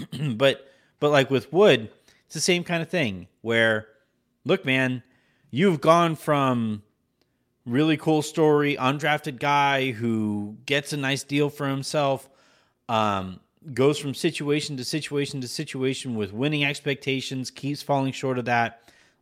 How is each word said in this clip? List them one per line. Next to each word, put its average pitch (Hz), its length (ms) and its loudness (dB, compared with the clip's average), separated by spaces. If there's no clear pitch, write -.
<clears throat> 135 240 -4
But, 135 340 2
but, 147 120 2
like, 135 200 4
with 127 200 -2
Wood, 151 380 4
it's - 100 -20
the 160 60 -6
same 175 220 2
kind 170 200 -2
of 147 60 -8
thing 101 380 -2
where, 113 460 2
look, 185 220 0
man, 131 360 0
you've 165 320 2
gone 165 340 4
from 120 680 0
really 147 320 2
cool 156 240 2
story, 147 540 2
undrafted 143 640 -2
guy 139 520 2
who 107 760 -2
gets 143 280 -2
a 147 40 -4
nice 135 260 -4
deal 143 260 0
for 143 180 -6
himself, 135 640 -2
um, 101 500 0
goes 139 240 2
from 147 160 -6
situation 147 640 -2
to 120 80 -8
situation 143 560 -4
to 123 60 -8
situation 131 680 -4
with 104 160 -4
winning 143 320 -2
expectations, 135 880 -4
keeps 143 300 -8
falling 135 320 0
short 131 240 -2
of 117 80 -4
that. 117 440 -2